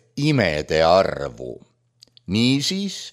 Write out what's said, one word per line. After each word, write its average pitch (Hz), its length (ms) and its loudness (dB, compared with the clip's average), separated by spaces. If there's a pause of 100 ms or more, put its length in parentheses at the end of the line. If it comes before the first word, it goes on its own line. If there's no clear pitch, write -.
(140)
imede 87 720 0
arvu. 69 720 0 (720)
Niisiis 139 840 -2